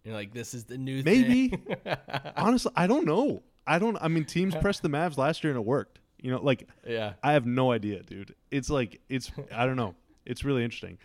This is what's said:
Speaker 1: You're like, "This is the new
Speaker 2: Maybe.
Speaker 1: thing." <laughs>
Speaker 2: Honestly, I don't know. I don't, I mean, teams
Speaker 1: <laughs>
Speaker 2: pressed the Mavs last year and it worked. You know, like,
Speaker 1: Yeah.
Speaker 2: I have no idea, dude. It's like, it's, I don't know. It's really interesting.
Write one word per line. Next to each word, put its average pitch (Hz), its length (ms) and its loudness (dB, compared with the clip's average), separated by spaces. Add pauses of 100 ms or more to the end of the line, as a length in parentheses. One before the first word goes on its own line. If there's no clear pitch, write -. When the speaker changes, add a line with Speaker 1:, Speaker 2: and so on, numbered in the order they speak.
Speaker 1:
You're 110 120 -12
like, 104 200 -10
"This 117 180 -10
is 117 120 -12
the 123 120 -14
new 135 280 -4
Speaker 2:
Maybe. 247 460 6
Speaker 1:
thing." - 340 -6
<laughs> - 520 -8
Speaker 2:
Honestly, 233 380 2
I 175 140 2
don't 294 180 2
know. 208 380 2 (240)
I 160 100 4
don't, 214 220 0
I 160 80 0
mean, 160 160 2
teams 180 320 0
Speaker 1:
<laughs> 160 40 -4
Speaker 2:
pressed 196 220 0
the 180 80 0
Mavs 151 260 0
last 143 280 0
year 151 80 2
and 127 60 -2
it 107 60 -2
worked. 117 360 -2 (200)
You 127 120 -4
know, 127 100 -2
like, 135 260 2 (160)
Speaker 1:
Yeah. 110 280 -4 (100)
Speaker 2:
I 147 120 4
have 127 120 4
no 127 240 4
idea, 104 320 -2
dude. 98 320 -16 (160)
It's 139 180 -2
like, 135 400 -2
it's, 131 220 -6 (240)
I 120 100 0
don't 131 120 0
know. 110 180 -2 (320)
It's 123 180 -8
really 135 200 0
interesting. 92 400 -10